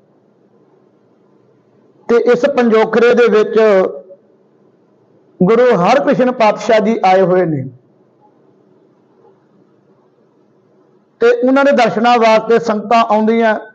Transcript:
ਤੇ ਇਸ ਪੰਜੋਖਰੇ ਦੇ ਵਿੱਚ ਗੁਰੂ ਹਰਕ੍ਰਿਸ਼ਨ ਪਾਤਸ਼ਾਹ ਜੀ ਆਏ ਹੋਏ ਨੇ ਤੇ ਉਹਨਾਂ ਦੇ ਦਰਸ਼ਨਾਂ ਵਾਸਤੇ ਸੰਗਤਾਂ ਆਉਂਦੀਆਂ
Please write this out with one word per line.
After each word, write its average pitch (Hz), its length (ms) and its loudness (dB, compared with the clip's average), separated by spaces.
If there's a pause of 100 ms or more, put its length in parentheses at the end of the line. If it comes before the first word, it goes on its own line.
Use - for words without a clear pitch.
(2000)
ਤੇ 233 80 0
ਇਸ 240 280 0
ਪੰਜੋਖਰੇ 233 720 0
ਦੇ 233 140 2
ਵਿੱਚ 214 560 2 (1600)
ਗੁਰੂ 233 340 2
ਹਰਕ੍ਰਿਸ਼ਨ 247 560 0
ਪਾਤਸ਼ਾਹ 214 480 0
ਜੀ 220 240 -4
ਆਏ 190 160 2
ਹੋਏ 180 240 0
ਨੇ 135 260 -6 (3500)
ਤੇ 240 280 0
ਉਹਨਾਂ 269 160 2
ਦੇ 277 80 2
ਦਰਸ਼ਨਾਂ 233 460 0
ਵਾਸਤੇ 220 400 2
ਸੰਗਤਾਂ 226 460 -2
ਆਉਂਦੀਆਂ 220 500 0 (200)